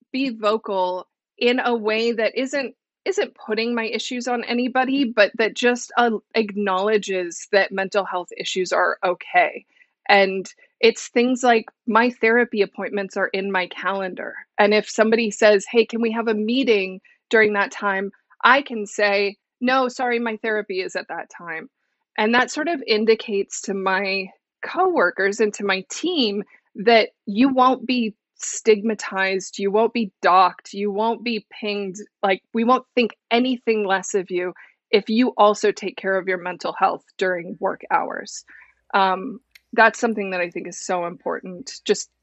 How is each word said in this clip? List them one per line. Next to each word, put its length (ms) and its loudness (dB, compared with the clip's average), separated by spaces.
be 160 -2
vocal 800 -2
in 220 2
a 160 0
way 380 0
that 240 -2
isn't, 360 -4
isn't 320 -4
putting 400 -4
my 80 -2
issues 460 -6
on 160 -4
anybody, 580 0
but 340 2
that 180 0
just, 420 -2
uh, 140 4
acknowledges 1200 -2
that 220 4
mental 320 -2
health 320 -8
issues 340 -4
are 320 0
okay. 640 0
And 420 2
it's 300 2
things 340 0
like 220 4
my 260 2
therapy 500 2
appointments 560 -6
are 100 -2
in 240 -4
my 160 -2
calendar. 680 -4
And 160 6
if 160 2
somebody 420 2
says, 380 4
"Hey, 160 4
can 140 -6
we 140 0
have 160 -4
a 40 2
meeting 680 0
during 240 4
that 180 0
time?" 400 -4
I 200 6
can 240 -8
say, 520 0
"No, 300 2
sorry, 280 -2
my 200 -4
therapy 420 -4
is 160 -6
at 140 -10
that 200 -10
time." 400 -14
And 160 0
that 180 0
sort 180 -4
of 180 -2
indicates 760 0
to 100 -6
my 560 -4
coworkers 800 0
and 140 0
to 100 -6
my 260 -2
team 520 -2
that 340 4
you 240 2
won't 360 2
be 300 -2
stigmatized, 1200 -2
you 100 -2
won't 240 2
be 280 -2
docked, 500 4
you 180 -4
won't 360 -2
be 200 -4
pinged. 380 -6
Like, 180 2
we 100 2
won't 220 2
think 220 0
anything 560 0
less 280 -2
of 180 -2
you 220 -4
if 200 2
you 280 2
also 360 4
take 240 -10
care 200 0
of 100 -4
your 100 0
mental 360 -8
health 300 0
during 420 -4
work 220 -4
hours. 540 -4
Um, 480 0
that's 260 4
something 320 -4
that 80 -4
I 100 -4
think 180 -10
is 120 -16
so 260 -4
important, 800 -10
just 260 -4